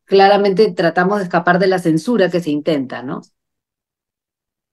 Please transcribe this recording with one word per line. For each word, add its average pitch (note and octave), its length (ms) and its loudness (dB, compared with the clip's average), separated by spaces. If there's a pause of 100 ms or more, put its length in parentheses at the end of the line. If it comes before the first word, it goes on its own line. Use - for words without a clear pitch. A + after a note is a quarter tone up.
claramente G3 640 4
tratamos F3+ 480 0
de G3 60 -4
escapar F3+ 340 0
de G3 80 2
la F#3 120 0
censura F3 500 0
que F3 120 -2
se D#3+ 100 -6
intenta, C#3+ 520 -4
¿no? C#3+ 180 -10 (1500)